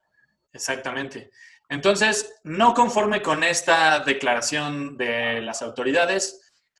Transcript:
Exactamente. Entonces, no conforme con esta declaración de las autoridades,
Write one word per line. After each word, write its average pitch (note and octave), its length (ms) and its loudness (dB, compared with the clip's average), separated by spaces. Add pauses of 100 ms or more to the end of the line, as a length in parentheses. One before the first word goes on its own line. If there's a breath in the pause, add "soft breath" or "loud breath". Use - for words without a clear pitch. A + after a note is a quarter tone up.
(520)
Exactamente. C3 800 -8 (400 soft breath)
Entonces, G3 760 0
no F3 300 2
conforme G#3 480 2
con D#3 220 0
esta E3 560 4
declaración C#3+ 1000 -2
de A#2 440 -2
las A2+ 200 -8
autoridades, D3+ 880 -2 (280 soft breath)